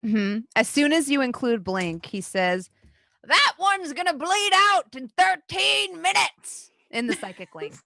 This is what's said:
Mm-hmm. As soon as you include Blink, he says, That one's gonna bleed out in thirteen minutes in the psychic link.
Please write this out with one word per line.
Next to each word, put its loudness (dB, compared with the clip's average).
Mm-hmm. 0
As 2
soon 2
as 2
you 2
include -2
Blink, -4
he -8
says, -2
That 4
one's 0
gonna -2
bleed 0
out 4
in -14
thirteen 0
minutes -2
in -4
the -2
psychic -12
link. -12